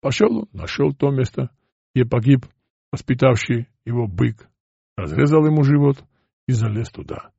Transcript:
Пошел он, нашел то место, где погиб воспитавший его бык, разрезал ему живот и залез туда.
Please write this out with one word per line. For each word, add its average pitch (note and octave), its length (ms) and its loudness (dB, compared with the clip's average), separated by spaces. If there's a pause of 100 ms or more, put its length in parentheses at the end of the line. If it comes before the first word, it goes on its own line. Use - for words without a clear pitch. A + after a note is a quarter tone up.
Пошел G#3+ 360 0
он, G#3+ 160 -8
нашел C#3+ 420 -4
то C#3+ 180 0
место, C3 380 -4 (440)
где B2+ 100 4
погиб A#2+ 400 2 (460)
воспитавший B2 800 0 (160)
его A#2+ 240 -4
бык, A2 400 -4 (480)
разрезал C#3 500 2
ему D3+ 160 2
живот C#3+ 400 2 (460)
и C3 40 0
залез A2 380 -2
туда. - 480 -16